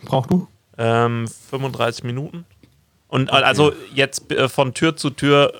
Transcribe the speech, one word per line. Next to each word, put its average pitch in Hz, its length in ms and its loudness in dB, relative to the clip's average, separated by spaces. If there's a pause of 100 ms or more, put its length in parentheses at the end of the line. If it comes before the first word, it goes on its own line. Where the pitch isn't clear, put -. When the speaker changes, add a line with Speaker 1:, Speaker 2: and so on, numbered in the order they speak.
Speaker 1:
Brauchst - 260 -2
du? 185 200 0 (280)
Speaker 2:
Ähm, 117 520 0 (200)
fünfunddreißig 120 540 -4
Minuten. 139 420 -8 (640)
Und, 131 220 -2
äh, - 20 0
Speaker 1:
Okay. 131 120 4
Speaker 2:
also 135 280 4 (220)
jetzt, - 400 -2
äh, 131 160 2
von 131 240 0
Tür 165 240 0
zu 147 120 -4
Tür, 143 500 2